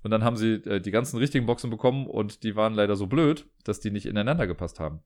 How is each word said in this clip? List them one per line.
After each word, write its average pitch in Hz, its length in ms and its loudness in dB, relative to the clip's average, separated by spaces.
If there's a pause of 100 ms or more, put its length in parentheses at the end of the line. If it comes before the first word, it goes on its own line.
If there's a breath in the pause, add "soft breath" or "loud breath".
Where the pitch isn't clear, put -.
Und 107 80 -4
dann 110 120 2
haben 117 140 2
sie, 110 180 2
äh, 98 280 -2
die 101 80 -4
ganzen 120 260 0
richtigen 131 300 2
Boxen 120 240 -2
bekommen 127 360 0
und 104 360 -4
die 107 140 -2
waren 110 180 2
leider 104 220 4
so 98 100 -2
blöd, 151 400 2 (180)
dass - 160 -4
die 107 100 -4
nicht 101 140 -6
ineinander 113 420 0
gepasst 87 340 -6
haben. 78 260 -6